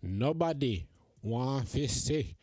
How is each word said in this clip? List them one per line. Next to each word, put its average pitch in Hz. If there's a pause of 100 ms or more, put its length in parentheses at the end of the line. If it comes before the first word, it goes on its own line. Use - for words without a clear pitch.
Nobody 127 (360)
want 123
to 139
see -